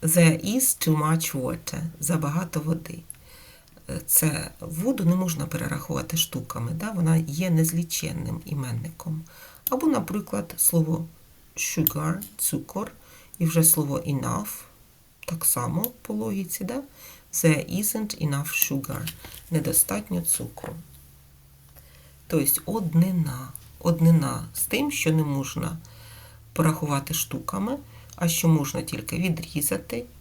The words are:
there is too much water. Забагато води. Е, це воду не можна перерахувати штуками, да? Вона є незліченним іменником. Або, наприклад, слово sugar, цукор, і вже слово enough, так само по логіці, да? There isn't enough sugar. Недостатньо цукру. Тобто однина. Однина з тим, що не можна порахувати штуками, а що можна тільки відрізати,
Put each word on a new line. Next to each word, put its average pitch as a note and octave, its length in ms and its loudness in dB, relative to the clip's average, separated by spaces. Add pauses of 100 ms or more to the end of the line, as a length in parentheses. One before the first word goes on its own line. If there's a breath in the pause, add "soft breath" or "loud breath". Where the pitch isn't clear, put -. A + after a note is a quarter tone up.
there E3 540 6
is - 320 2
too D#3 100 4
much D#3 440 0
water. - 400 -6 (180)
Забагато D#3+ 600 -2
води. E3 400 -4 (880 loud breath)
Е, E3 160 -6
це - 540 0
воду G3 460 -2
не E3+ 100 6
можна E3 300 -2
перерахувати - 720 -4
штуками, A#2+ 540 -4
да? G3+ 200 -6
Вона E3 240 4
є D#3+ 340 0
незліченним E3 960 0
іменником. D3 760 -6 (460 loud breath)
Або, C4+ 180 2
наприклад, G3+ 720 -2
слово E3 480 4 (500)
sugar, D#3+ 680 -2 (160)
цукор, - 540 -4 (480 loud breath)
і F3 60 2
вже D#3+ 180 4
слово D3 340 2
enough, C3+ 640 -4 (640)
так E3 200 -4
само F3+ 460 0 (100)
по - 120 -10
логіці, G3+ 500 -6
да? B3 200 -6 (500 loud breath)
There D#3+ 460 2
isn't G#3 500 -2
enough C#3+ 180 -2
sugar. - 640 -2 (400 loud breath)
Недостатньо F3+ 720 0
цукру. - 520 -4 (1500 loud breath)
Тобто D3+ 380 2
однина. E3 840 2 (300)
Однина D#3+ 760 6
з - 80 -4
тим, C#4+ 300 0
що - 200 2
не D#3 120 4
можна C#3 540 -2 (760 loud breath)
порахувати D3+ 600 0
штуками, G#3 640 -4 (380 loud breath)
а F3 120 0
що E3 200 2
можна D3+ 340 4
тільки - 360 -6
відрізати, F3+ 880 -2 (160)